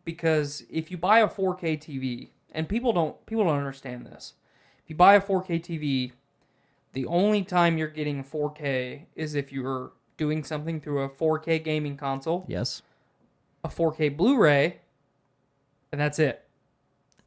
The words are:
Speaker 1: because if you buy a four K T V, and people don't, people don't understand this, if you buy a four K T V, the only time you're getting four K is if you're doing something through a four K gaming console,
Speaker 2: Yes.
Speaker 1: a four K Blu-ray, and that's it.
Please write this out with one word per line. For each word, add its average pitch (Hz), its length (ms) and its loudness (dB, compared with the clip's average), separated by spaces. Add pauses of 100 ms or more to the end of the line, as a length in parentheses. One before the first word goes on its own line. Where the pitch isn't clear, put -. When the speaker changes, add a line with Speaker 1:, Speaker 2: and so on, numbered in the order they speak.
Speaker 1:
because 156 640 0
if 160 220 -6
you 180 60 -6
buy 196 220 4
a 214 100 6
four 185 260 -2
K 165 200 -2
T 147 240 -8
V, 127 320 -6 (200)
and 160 160 -4
people 233 260 0
don't, 165 340 -2
people 226 160 0
don't 156 140 2
understand 135 500 -8
this, - 260 -18 (500)
if - 60 -14
you 156 60 -10
buy 180 200 10
a 202 60 6
four 190 220 0
K 170 160 -2
T 165 180 -6
V, 135 360 -2 (800)
the 127 120 -4
only 202 380 2
time 175 340 2
you're 156 100 -2
getting 147 360 -4
four 147 280 -4
K 135 640 -6
is 151 200 -6
if 139 180 -4
you're 127 380 -6 (280)
doing 151 240 -2
something 156 360 -6
through 147 220 -2
a 135 80 -4
four 156 300 0
K 165 180 0
gaming 151 400 -4
console, 143 500 -4
Speaker 2:
Yes. - 360 -4 (800)
Speaker 1:
a 151 60 -4
four 165 220 0
K 151 180 0
Blu-ray, 165 720 4 (1120)
and 143 80 -4
that's 147 200 0
it. 139 260 0 (800)